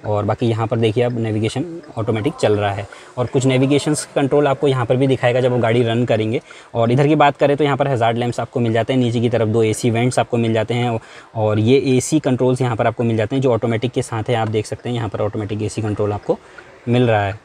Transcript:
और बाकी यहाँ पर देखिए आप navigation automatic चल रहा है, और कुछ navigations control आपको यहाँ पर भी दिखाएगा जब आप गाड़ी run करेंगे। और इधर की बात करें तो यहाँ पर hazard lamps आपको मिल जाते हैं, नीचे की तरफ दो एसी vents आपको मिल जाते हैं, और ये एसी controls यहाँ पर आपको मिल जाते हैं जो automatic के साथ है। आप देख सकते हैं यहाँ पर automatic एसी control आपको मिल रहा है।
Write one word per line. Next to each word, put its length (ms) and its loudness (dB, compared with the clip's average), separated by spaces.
और 180 -2
बाकी 220 -2
यहाँ 200 0
पर 100 -2
देखिए 280 2
आप 80 -2
navigation 520 -2
automatic 340 -2
चल 240 0
रहा 160 -2
है, 140 -8
और 80 -2
कुछ 200 -2
navigations 680 0
control 320 2
आपको 220 0
यहाँ 180 0
पर 100 0
भी 100 2
दिखाएगा 340 2
जब 140 2
आप 60 0
गाड़ी 220 2
run 220 0
करेंगे। 360 0
और 180 2
इधर 140 4
की 80 4
बात 220 4
करें 200 2
तो 80 0
यहाँ 120 0
पर 120 0
hazard 300 0
lamps 220 -2
आपको 200 -4
मिल 120 0
जाते 200 0
हैं, 80 2
नीचे 200 0
की 80 2
तरफ 200 0
दो 140 2
एसी 280 0
vents 280 0
आपको 180 0
मिल 160 0
जाते 220 0
हैं, 240 -2
और 240 0
ये 380 4
एसी 220 0
controls 420 0
यहाँ 160 -2
पर 100 0
आपको 180 -2
मिल 120 0
जाते 200 -2
हैं 60 0
जो 100 2
automatic 400 -2
के 100 -2
साथ 260 -6
है। 60 0
आप 140 -2
देख 180 -2
सकते 220 -10
हैं 80 -4
यहाँ 120 -4
पर 120 -8
automatic 420 -4
एसी 200 -6
control 300 -2
आपको 260 -4
मिल 200 2
रहा 160 2
है। 200 -6